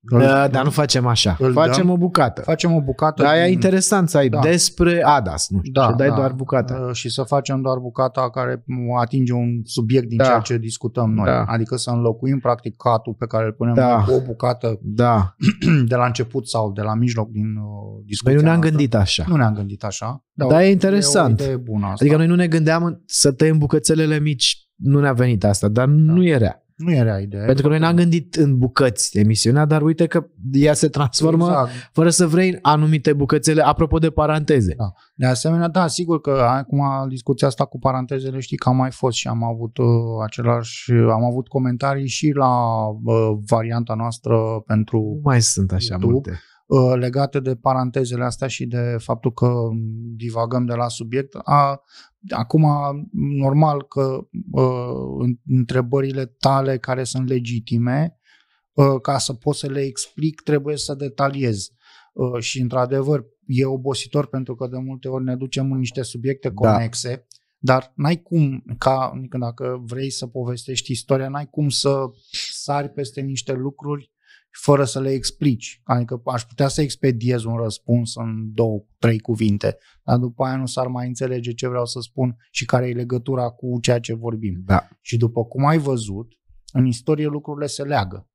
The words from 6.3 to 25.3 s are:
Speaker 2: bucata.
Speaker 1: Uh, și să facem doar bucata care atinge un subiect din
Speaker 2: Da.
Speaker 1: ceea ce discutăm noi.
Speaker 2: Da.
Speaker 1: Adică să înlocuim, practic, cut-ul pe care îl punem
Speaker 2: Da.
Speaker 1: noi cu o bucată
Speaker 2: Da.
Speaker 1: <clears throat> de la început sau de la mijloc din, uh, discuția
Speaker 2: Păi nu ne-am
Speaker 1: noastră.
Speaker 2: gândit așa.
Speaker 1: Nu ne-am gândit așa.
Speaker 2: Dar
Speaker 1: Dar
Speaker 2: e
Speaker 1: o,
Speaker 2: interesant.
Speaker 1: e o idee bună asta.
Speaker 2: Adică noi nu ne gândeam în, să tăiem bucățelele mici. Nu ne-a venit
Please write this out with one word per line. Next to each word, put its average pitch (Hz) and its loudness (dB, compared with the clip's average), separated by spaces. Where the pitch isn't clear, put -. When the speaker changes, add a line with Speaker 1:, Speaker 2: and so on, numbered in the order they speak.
Speaker 2:
bucata. 127 -4
Speaker 1:
Uh, 123 -6
și 120 -8
să 135 -4
facem 135 -2
doar 131 -2
bucata 127 -4
care 123 -6
atinge 123 0
un 120 0
subiect 120 0
din 117 -4
Speaker 2:
Da. 131 4
Speaker 1:
ceea 123 4
ce 117 -2
discutăm 113 -2
noi. 110 0
Speaker 2:
Da. 123 2
Speaker 1:
Adică 117 -2
să 123 -6
înlocuim, 120 0
practic, 120 -2
cut-ul 113 0
pe 117 -8
care 113 -2
îl 107 -2
punem 120 -2
Speaker 2:
Da. 123 4
Speaker 1:
noi 104 4
cu 131 2
o 127 4
bucată 120 -2
Speaker 2:
Da. 107 2
Speaker 1:
<clears throat> 139 4
de 127 0
la 123 2
început 120 -4
sau 107 -2
de 101 -8
la 107 -2
mijloc 117 -2
din, 107 -4
uh, 104 -12
discuția 104 0
Speaker 2:
Păi - 4
nu 147 6
ne-am 165 4
Speaker 1:
noastră. 160 2
Speaker 2:
gândit 131 2
așa. 95 2
Speaker 1:
Nu 170 2
ne-am 113 2
gândit 101 -8
așa. 110 -10
Speaker 2:
Dar 139 -2
Speaker 1:
Dar 160 6
Speaker 2:
e 190 6
Speaker 1:
o, 196 6
Speaker 2:
interesant. 180 2
Speaker 1:
e - -2
o 139 -2
idee 135 -2
bună 107 -4
asta. 98 -4
Speaker 2:
Adică 147 6
noi 165 4
nu 175 4
ne 180 4
gândeam 160 2
în, 170 -4
să - 2
tăiem 156 4
bucățelele 156 2
mici. - -2
Nu 139 2
ne-a 143 4
venit 120 2